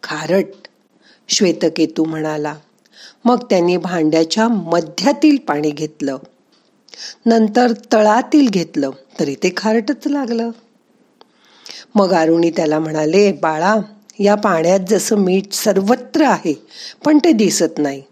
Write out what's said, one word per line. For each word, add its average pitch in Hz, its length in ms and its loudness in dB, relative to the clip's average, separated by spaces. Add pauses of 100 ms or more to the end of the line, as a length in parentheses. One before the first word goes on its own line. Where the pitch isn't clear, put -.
"खारट," 160 420 -2 (800)
श्वेतकेतू 165 760 0
म्हणाला. 156 520 -6 (680)
मग 240 240 2
त्यांनी 180 280 2
भांड्याच्या 165 720 0
मध्यातील 214 880 0
पाणी 151 340 -2
घेतलं, 147 460 -8 (1080)
नंतर 226 480 4 (200)
तळातील 233 560 4
घेतलं, 156 400 -4 (300)
तरी 143 160 -2
ते 180 220 -2
खारटच 226 500 -2
लागलं. 240 420 -4 (1500)
मग 190 180 2
अरुणी 165 360 2
त्याला 160 300 -2
म्हणाले, 160 520 0
"बाळा, 160 440 -2 (440)
या 202 160 2
पाण्यात 190 440 0 (100)
जसं 214 260 0
मीठ 190 360 0
सर्वत्र 220 760 0
आहे, 190 280 0 (520)
पण 302 120 4
ते 330 140 4
दिसत 190 460 0
नाही 139 240 -4 (100)